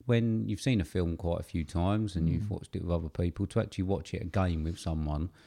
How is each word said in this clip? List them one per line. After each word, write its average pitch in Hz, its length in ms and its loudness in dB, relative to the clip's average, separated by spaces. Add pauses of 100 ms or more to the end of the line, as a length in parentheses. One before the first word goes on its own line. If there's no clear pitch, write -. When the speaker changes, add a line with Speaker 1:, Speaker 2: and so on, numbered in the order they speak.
Speaker 1:
when 113 420 4
you've 104 140 -2
seen 120 200 4
a 78 40 2
film 85 320 0
quite 85 220 0
a 85 40 -4
few 82 200 -2
times 98 520 0
and 82 140 4
you've - 140 0
Speaker 2:
Mm. 104 60 -4
Speaker 1:
watched - 260 -6
it 90 60 -2
with 85 100 -2
other 82 180 0
people, 90 380 -2
to - 140 0
actually - 240 -4
watch 95 280 -2
it - 80 -4
again 87 420 0
with 82 140 -2
someone 78 520 -2 (180)